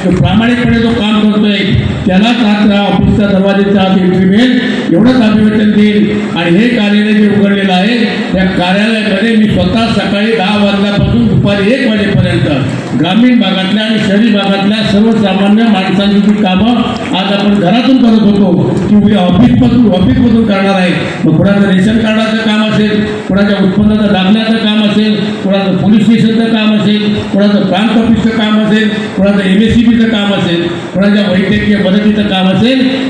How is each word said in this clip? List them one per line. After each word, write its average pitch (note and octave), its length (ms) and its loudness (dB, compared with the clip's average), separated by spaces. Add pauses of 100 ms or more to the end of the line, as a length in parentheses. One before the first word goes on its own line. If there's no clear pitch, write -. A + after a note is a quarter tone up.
तो F#3 120 0
प्रामाणिकपणे A#3 600 0
जो A3+ 120 0
काम G#3 300 -2
करतोय, G#3 380 0 (480)
त्यालाच A3+ 380 0
आज G#3 260 2
या G3+ 100 0
ऑफिसच्या G3+ 480 0
दरवाजाच्या G3 540 0
आत F#3+ 160 0
एंट्री F3+ 260 0
मिळेल, A3+ 340 2 (340)
एवढंच B3 300 2
आम्ही G#3+ 220 2
वचन G#3+ 260 2
देईल. G#3 400 2 (260)
आणि E3+ 200 0
हे A#3 120 2
कार्यालय G#3 440 0
जे G#3 160 2
उघडलेलं G3 440 0
आहे, G#3 240 0 (360)
त्या F#3 120 0
कार्यालयामध्ये G3+ 920 0
मी G#3+ 120 2
स्वतः G3 440 0
सकाळी G3+ 440 -2
दहा G3+ 280 0
वाजल्यापासून G3+ 600 0
दुपारी G3+ 460 0
एक B3+ 160 -2
वाजेपर्यंत F#3+ 600 -2 (520)
ग्रामीण A3 400 2
भागातल्या F#3+ 440 -2
आणि A3 140 -2
शहरी G3+ 300 0
भागातल्या G3 480 0 (160)
सर्वसामान्य G#3 720 0
माणसांची G3+ 580 0
जी G#3 120 2 (100)
कामं G3+ 340 0 (400)
आज G3 160 -4
आपण G3+ 220 0
घरातून B3 420 2
करत A3 260 2
होतो, G3 520 0 (160)
ती - 60 4
उद्या G3+ 220 2
ऑफिसपासून, A#3 720 2
ऑफिसमधून A#3+ 560 2
करणार G3 280 0
आहे. F3+ 180 0 (320)
मग D#3+ 120 2
कोणाचं G3 340 2
रेशन G#3 280 2
कार्डाचं A3 380 -2
काम A3 280 -2
असेल, G#3 400 0 (240)
कोणाच्या G3+ 360 0
उत्पन्नाचं G#3 480 0
दाखल्याचं A3 440 0
काम G#3+ 280 -2
असेल, G#3 300 0 (300)
कोणाचं F#3+ 320 -2
पोलीस G#3+ 260 2
स्टेशनचं A3+ 520 2
काम G#3+ 220 0
असेल, G#3 380 0 (180)
कोणाचं G3+ 340 0
प्रांत F#3+ 320 0
ऑफिसचं A3+ 400 0
काम G#3+ 220 0
असेल, G#3+ 280 0 (280)
कोणाचं G3 240 0
एमएससीबीचं A3+ 680 2
काम G3+ 260 -2
असेल, E3+ 320 -2 (280)
कोणाच्या G3+ 360 0
वैद्यकीय G#3 460 0
मदतीचं G#3 460 0
काम F#3+ 260 -2
असेल A3+ 340 0 (280)